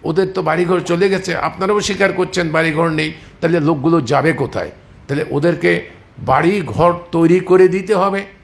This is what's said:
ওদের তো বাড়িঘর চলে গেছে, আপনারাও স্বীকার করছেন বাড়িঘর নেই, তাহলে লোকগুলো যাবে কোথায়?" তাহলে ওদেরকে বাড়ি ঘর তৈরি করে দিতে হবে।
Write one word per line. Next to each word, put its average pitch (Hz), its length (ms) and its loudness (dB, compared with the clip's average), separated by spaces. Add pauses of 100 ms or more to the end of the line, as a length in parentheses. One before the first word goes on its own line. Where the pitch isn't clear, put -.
ওদের 165 280 0
তো 185 100 -4
বাড়িঘর 170 380 0
চলে 170 280 0
গেছে, 185 280 -2
আপনারাও 190 440 -2
স্বীকার 190 320 0
করছেন 180 380 -2
বাড়িঘর 160 380 0
নেই, 156 240 -4 (280)
তাহলে 165 200 0
লোকগুলো 156 400 2
যাবে 139 320 0
কোথায়?" 104 380 -6 (380)
তাহলে 147 220 -4
ওদেরকে 165 580 0 (300)
বাড়ি 165 480 2
ঘর 175 280 2 (180)
তৈরি 165 280 4
করে 185 280 4
দিতে 190 260 -2
হবে। 196 300 -2 (200)